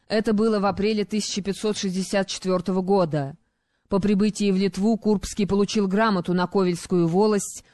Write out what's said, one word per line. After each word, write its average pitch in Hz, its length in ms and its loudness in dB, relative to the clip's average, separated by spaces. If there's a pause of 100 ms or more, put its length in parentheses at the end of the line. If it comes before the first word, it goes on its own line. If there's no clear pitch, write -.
Это 220 240 0
было 214 260 2
в 190 60 0
апреле 202 400 0
тысяча 208 360 -4
пятьсот 196 360 -4
шестьдесят 190 500 -2
четвертого 185 540 -2
года. 160 560 0 (500)
По 196 120 0
прибытии 202 520 2
в 185 60 2
Литву 196 400 0
Курбский 208 500 0
получил 202 400 0
грамоту 190 460 0
на 180 140 2
Ковельскую 180 600 0
волость, 202 560 0 (100)